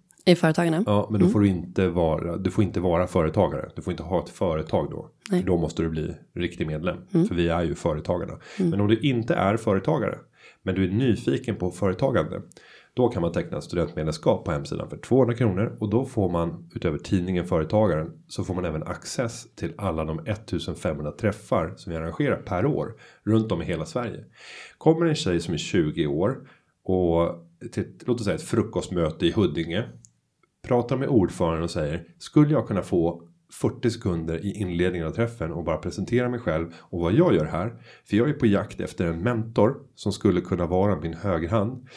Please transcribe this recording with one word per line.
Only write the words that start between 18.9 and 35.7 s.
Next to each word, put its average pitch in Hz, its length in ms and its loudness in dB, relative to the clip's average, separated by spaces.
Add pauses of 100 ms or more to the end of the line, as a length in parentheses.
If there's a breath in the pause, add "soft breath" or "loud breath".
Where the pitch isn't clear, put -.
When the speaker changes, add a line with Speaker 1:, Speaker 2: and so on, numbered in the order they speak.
Speaker 2:
till 85 220 -8
alla 80 280 -2
de 80 200 -4
ettusenfemhundra 80 840 -4
träffar 98 640 -2
som - 140 -12
vi 82 60 -4
arrangerar 87 400 -2
per 95 280 -2
år 147 280 -2 (300 loud breath)
runt 110 280 2
om 85 100 0
i 78 40 -6
hela 78 200 -4
Sverige. 120 380 -6 (540 loud breath)
Kommer 165 280 4
en 156 100 2
tjej 90 240 0
som 85 140 -2
är 76 40 -2
tjugo 78 500 0
år 90 300 0 (460 soft breath)
och 85 460 2 (420)
till, - 140 -4 (200)
låt 117 140 0
oss 110 60 -6
säga, 92 100 2
ett 78 60 -6
frukostmöte 90 840 -2
i 85 40 4
Huddinge, 82 520 0 (840)
pratar 123 300 2
med 135 120 -2
ordföranden 85 540 4
och 85 80 -4
säger: 82 320 -2 (140)
"Skulle 151 360 4
jag 127 140 2
kunna 95 140 0
få 85 400 0 (400)
fyrtio - 280 0
sekunder 85 560 -2
i 98 60 -2
inledningen 87 560 -2
av 78 40 -4
träffen 110 400 -2
och 82 120 -6
bara 80 140 0